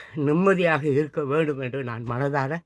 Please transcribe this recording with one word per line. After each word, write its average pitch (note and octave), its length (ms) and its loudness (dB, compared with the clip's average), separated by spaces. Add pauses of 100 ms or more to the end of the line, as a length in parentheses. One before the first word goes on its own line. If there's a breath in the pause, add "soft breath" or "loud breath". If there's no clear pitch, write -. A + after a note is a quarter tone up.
(160 loud breath)
நிம்மதியாக D#3+ 720 2
இருக்க D3 380 0
வேண்டும் D3 340 0
என்று C3 240 -6
நான் A#2 240 -8
மனதார, C#3 580 -2